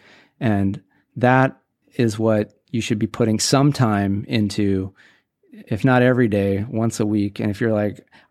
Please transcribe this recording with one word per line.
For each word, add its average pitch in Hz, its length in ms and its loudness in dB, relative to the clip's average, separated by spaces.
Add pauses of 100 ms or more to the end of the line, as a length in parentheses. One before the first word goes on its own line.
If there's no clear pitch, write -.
(380)
And 101 420 -2 (360)
that 131 440 2 (360)
is 110 220 0
what 110 340 0 (200)
you 113 80 -2
should 110 180 -4
be 110 80 -2
putting 110 320 0
some 143 340 2
time 104 540 0
into, 98 680 -2 (600)
if - 320 -6
not 127 180 4
every 123 260 4
day, 101 400 -2
once 113 300 -4
a 107 80 0
week. 104 340 -2
And 110 100 -2
if 101 100 -6
you're 113 120 0
like, 104 340 -4 (240)